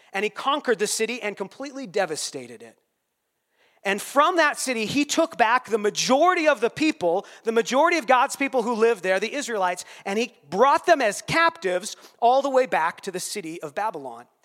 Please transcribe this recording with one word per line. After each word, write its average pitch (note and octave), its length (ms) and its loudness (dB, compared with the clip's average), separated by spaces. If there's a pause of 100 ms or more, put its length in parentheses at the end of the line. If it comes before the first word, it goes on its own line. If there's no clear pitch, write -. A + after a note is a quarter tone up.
(120)
And G3 120 -4
he G#3+ 60 -2
conquered C4+ 480 -2
the G#3 80 -2
city A3+ 360 -4
and G3+ 140 -6
completely C4 500 -12
devastated D3 760 -6
it. A2+ 160 -20 (1040)
And G3 160 -2
from D#4 360 2
that D4 220 2
city, A3+ 280 -4
he C#4 180 0
took D#4 320 -2
back A#3+ 300 2
the G#3+ 120 0
majority C4+ 680 2
of C4+ 120 4
the A3 100 0
people, G3 560 -2 (160)
the A3+ 100 -4
majority C#4 460 2
of B3 80 -6
God's B3+ 300 2
people C4+ 260 -2
who A#3+ 120 -2
lived A3 280 0
there, F#3 180 0
the G#3+ 140 -6
Israelites, G#3 500 -4 (200)
and G3 140 -4
he A#3+ 160 -4 (140)
brought C4+ 380 4
them D#4+ 140 4
as G#3 220 0
captives A3 760 -2 (240)
all B3+ 220 4
the C#4 80 0
way B3+ 160 4
back F3 360 -2
to G3 80 -10
the F3+ 100 -8
city E3+ 400 -10
of D3 140 -12
Babylon. C#3 520 -8 (180)